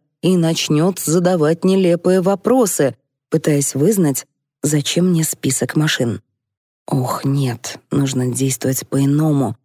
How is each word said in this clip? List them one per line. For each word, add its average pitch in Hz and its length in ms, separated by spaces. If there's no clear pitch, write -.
и 185 140
начнёт 165 640
задавать 165 640
нелепые 185 560
вопросы, 196 760
пытаясь 147 460
вызнать, 156 540
зачем 151 480
мне 160 140
список - 500
машин. 131 480
Ох, 127 380
нет, 135 560
нужно 131 380
действовать 131 600
по-иному. 139 760